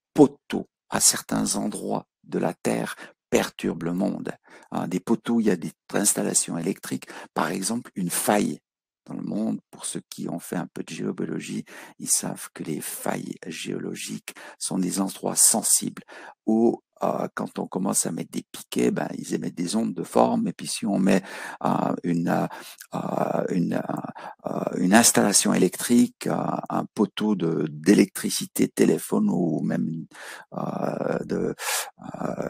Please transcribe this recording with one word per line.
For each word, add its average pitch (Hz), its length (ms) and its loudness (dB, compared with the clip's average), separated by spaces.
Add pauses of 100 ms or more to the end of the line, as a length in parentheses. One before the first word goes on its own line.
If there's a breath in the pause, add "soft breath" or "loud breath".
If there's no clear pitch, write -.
(140)
poteaux - 560 4 (200)
à 113 120 -2
certains 110 560 0
endroits 104 500 -4 (160)
de - 160 -4
la - 140 0
Terre 113 420 -2 (340 loud breath)
perturbe 98 540 0
le 85 100 -2
monde. 90 380 -2 (400 soft breath)
Hein, 87 160 -4
des 90 140 -2
poteaux, 117 400 2
il 107 60 2
y 104 40 6
a 92 60 4
des 82 160 -8 (200)
installations 101 640 0
électriques. - 500 -4 (260 loud breath)
Par 80 180 0
exemple, - 440 -4
une - 140 -2
faille. 104 500 2 (480)
Dans - 80 -10
le 90 80 -8
monde, 101 360 -2 (120)
pour - 140 -14
ceux - 260 -8
qui - 180 -8
ont 85 100 -6
fait - 160 -8
un 90 160 -4
peu - 120 -10
de - 100 -12
géobiologie, - 720 -6 (320 loud breath)
ils - 120 -6
savent - 440 -2
que - 100 -10
les - 180 -4
failles - 540 -6 (120)
géologiques - 880 -8 (240 loud breath)
sont - 180 -4
des 92 240 0
endroits 95 340 -4
sensibles - 680 2 (420 loud breath)
où, 113 360 4 (220)
euh, 90 300 0
quand - 240 -8
on 95 80 -4
commence 101 400 -2
à - 60 -4
mettre - 180 -6
des - 220 -6
piquets, - 400 0
ben, - 160 -2 (100)
ils - 160 -6
émettent - 220 -4
des 90 200 -4
ondes 110 200 -2
de - 80 -4
forme. 120 440 4
Et - 60 -2
puis, - 140 -12
si - 180 -4
on 98 140 2
met, 98 240 4 (400 loud breath)
euh, - 400 0
une, 85 260 0
euh, 87 180 2 (460 loud breath)
euh, - 560 0
une, - 240 2
euh, - 80 0 (640 loud breath)
euh, - 320 -2
une - 160 4
installation 110 600 6
électrique, 120 760 4
euh, - 80 0 (340)
un - 240 -2
poteau - 420 2
de, 80 340 2
d'électricité, - 960 2
téléphone - 640 2
ou 87 300 0
même, 95 440 -2 (480 loud breath)
euh, - 720 -4
de, 90 300 -2 (600 loud breath)
euh, - 340 -6